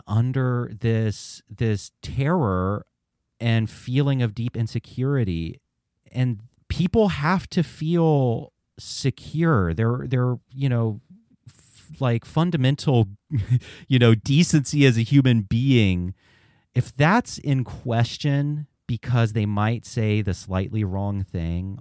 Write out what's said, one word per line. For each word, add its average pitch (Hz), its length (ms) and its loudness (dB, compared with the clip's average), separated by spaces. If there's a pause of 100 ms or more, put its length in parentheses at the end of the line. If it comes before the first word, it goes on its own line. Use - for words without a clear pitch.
under 123 720 -2
this, 113 680 -2
this 107 420 -4 (120)
terror 107 800 0 (540)
and 113 280 2
feeling 135 540 -2
of 110 140 -2
deep 117 200 -6
insecurity. 113 1040 -4 (520)
And 123 300 -2 (260)
people 208 400 2
have 160 420 0
to 175 140 0
feel 156 920 0 (240)
secure. 135 960 0
They're, 117 340 0
they're, 123 280 0 (160)
you 135 180 -2
know, 117 320 0 (460)
f-, - 520 -20
like, 117 240 0
fundamental, 143 840 2 (400)
<laughs> - 400 -4
you 131 100 2
know, 117 160 6
decency 139 720 2
as 127 100 6
a 113 60 2
human 127 400 4
being, 101 720 2 (640)
if - 200 -2
that's 180 440 2
in 131 240 -2
question 143 1040 -2 (180)
because 117 480 -2
they 107 140 -2
might 107 380 -2
say 107 360 0
the 95 140 -2
slightly 95 480 -4
wrong 98 400 -2
thing 90 580 -6